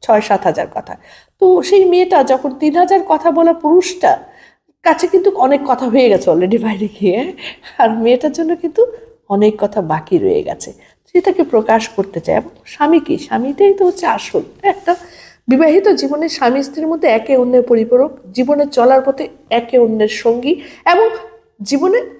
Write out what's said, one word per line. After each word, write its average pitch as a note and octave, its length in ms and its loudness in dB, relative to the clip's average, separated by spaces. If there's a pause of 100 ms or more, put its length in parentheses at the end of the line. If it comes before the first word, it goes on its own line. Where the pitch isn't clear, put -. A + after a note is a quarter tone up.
ছয় G#3+ 180 2
সাত G3+ 240 -2
হাজার E3 300 -2
কথা। - 220 -12 (440)
তো F#4 220 4
সেই F#4+ 220 4
মেয়েটা F4+ 400 2
যখন C4 300 -2
তিন D4+ 220 -2
হাজার F4+ 320 2
কথা D#4+ 220 0
বলা E4 220 2
পুরুষটা E4 680 0 (640)
কাছে D#4+ 240 0
কিন্তু F#4+ 240 2
অনেক C#4 360 0
কথা B3+ 220 -2
হয়ে B3 200 4
গেছে G3 220 2
already F#3 320 0
বাইরে G#3+ 260 -4 (120)
গিয়ে, G#3+ 320 -2 (460)
আর A#3 120 2
মেয়েটার A#3+ 420 0
জন্য E4 240 -4
কিন্তু F4 300 0 (420)
অনেক G#3 300 2
কথা G#3 240 -4
বাকি D#3 360 -2
রয়ে F#2 240 0
গেছে, - 300 -10 (400)
সে F4+ 80 2
তাকে F4+ 220 0
প্রকাশ A3 460 0
করতে F#3+ 320 -8
চায়। D#3+ 160 -2
এবং - 140 -6 (140)
স্বামী D4+ 360 0
কি? - 180 -6
স্বামীটাই C#4 560 0
তো G4 120 0
হচ্ছে F4+ 200 -2
আসল। A#3 340 -4 (220)
একটা F4 340 -2 (520)
বিবাহিত D#4+ 400 4
জীবনে D4 400 -2
স্বামী C4+ 340 -2
স্ত্রীর D4+ 240 -6
মধ্যে D#4+ 220 -2
একে A3+ 280 0
অন্যের B3 260 2
পরিপূরক, A#3+ 480 2 (220)
জীবনে C#4+ 340 0
চলার C4 360 2
পথে C4+ 260 -4 (220)
একে A#3+ 280 0
অন্যের A3 300 2
সঙ্গী, A#3+ 440 -2 (340)
এবং G4 220 4 (540)
জীবনে F#4 400 -2 (180)